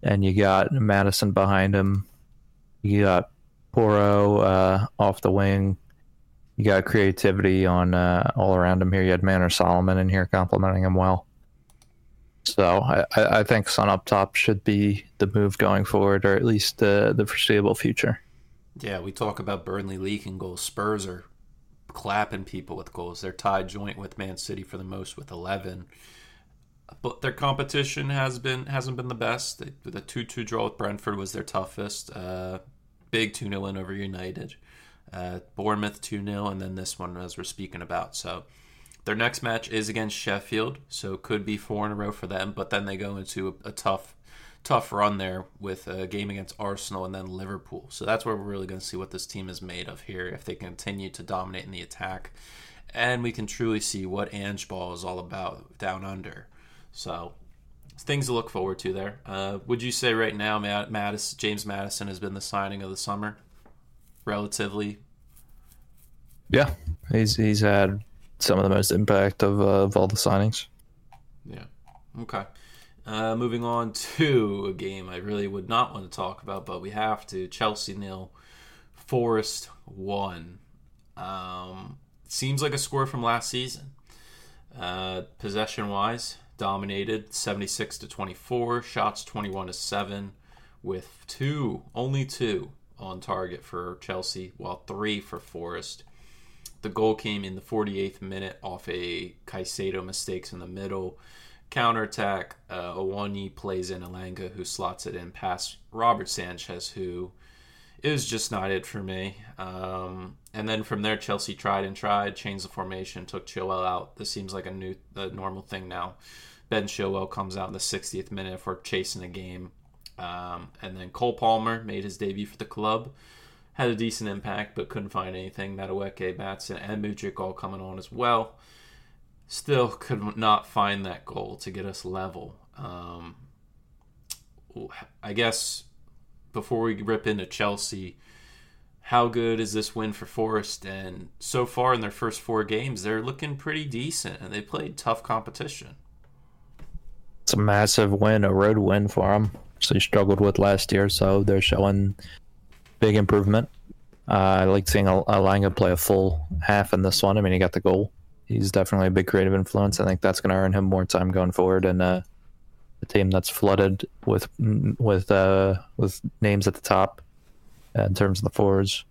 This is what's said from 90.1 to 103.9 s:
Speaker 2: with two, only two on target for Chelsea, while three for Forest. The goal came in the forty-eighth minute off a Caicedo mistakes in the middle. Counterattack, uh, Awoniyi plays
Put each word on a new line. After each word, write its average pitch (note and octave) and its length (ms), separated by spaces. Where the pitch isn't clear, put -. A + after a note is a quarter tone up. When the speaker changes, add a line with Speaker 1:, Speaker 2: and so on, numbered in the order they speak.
Speaker 2:
with - 460
two, C3+ 540
only C3 320
two G#2 460
on F#2 220
target F#2 440
for F2+ 380
Chelsea, F#2 560
while F2+ 300
three G#2 320
for F2 200
Forest. E2+ 640
The G#2+ 80
goal G#2+ 260
came G#2 280
in F#2+ 120
the F#2+ 60
forty-eighth G2 600
minute F#2+ 400
off - 260
a F2 480
Caicedo F#2+ 580
mistakes - 480
in F2+ 60
the F2 80
middle. F#2+ 520
Counterattack, G#2+ 840
uh, F2 240
Awoniyi G2 600
plays F#2 380